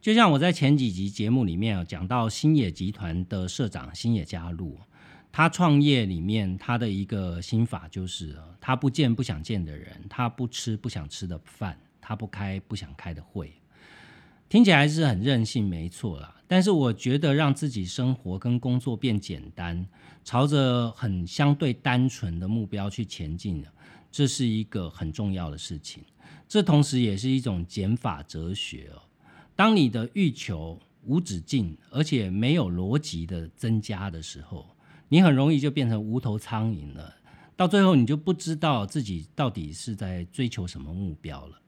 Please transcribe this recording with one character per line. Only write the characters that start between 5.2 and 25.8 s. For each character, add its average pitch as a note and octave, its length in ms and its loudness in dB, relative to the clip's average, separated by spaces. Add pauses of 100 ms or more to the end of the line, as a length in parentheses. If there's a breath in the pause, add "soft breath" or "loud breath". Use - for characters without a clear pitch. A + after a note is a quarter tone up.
他 D#3+ 180 2
创 D#3 320 4
业 C#3 240 4
里 F#2 160 -2
面 G2 380 -2
他 A#2+ 180 -4
的 A2+ 140 -2
一 G2 160 -2
个 F2+ 340 -4
心 A2+ 240 0
法 E2+ 240 -8
就 F#2 180 -8
是， D#2+ 300 -10 (240)
他 C3 160 0
不 C3 140 0
见 A#2+ 240 2
不 B2+ 80 -4
想 D#2 200 -4
见 F#2+ 220 -4
的 D2+ 100 -10
人， - 360 -18
他 B2 180 -2
不 B2 180 -6
吃 A2+ 300 -6
不 B2 120 -8
想 D2+ 200 -8
吃 - 160 -12
的 F2 200 -8
饭， - 340 -10 (220)
他 - 160 -8
不 G#2+ 100 -8
开 G2 400 -6
不 - 100 -10
想 - 200 -12
开 E2+ 180 -12
的 C#2+ 80 -16
会。 D2 280 -10 (1000 loud breath)
听 A3+ 160 8
起 G3+ 80 8
来 D3 160 6
是 D#3 180 2
很 G2+ 140 2
任 A#2 260 2
性， G#2+ 200 -2
没 E2+ 220 -4
错 F2 300 -8
啦， - 300 -20
但 F#3 120 6
是 F#3+ 120 4
我 C3+ 200 4
觉 B2+ 240 0
得 D3 160 2
让 C#3+ 220 4
自 D3+ 140 -4
己 G#2 180 -4
生 B2+ 260 0
活 F#2+ 240 -4
跟 A#2+ 220 0
工 B2 220 0
作 B2 160 -4
变 A2 220 0
简 E2 220 -8 (140)
单， F2 320 -6 (380 loud breath)
朝 C3 240 2
着 B2+ 420 2
很 F#2+ 340 -4
相 C#3+ 300 2
对 C#3+ 180 -2
单 B2+ 360 0
纯 E2+ 320 -6
的 F#2 80 -4
目 A2 180 -2
标 G2+ 240 -4
去 A2 140 -6
前 E2 340 -8
进， E2+ 260 -6 (460 loud breath)
这 C#3+ 160 0
是 B2+ 180 -2
一 A2 200 0
个 F2+ 260 -6
很 D#2+ 220 -6
重 G2+ 200 -2
要 F2 160 -4
的 D2 80 -10
事 D#2+ 220 -10
情。 - 240 -16 (440 loud breath)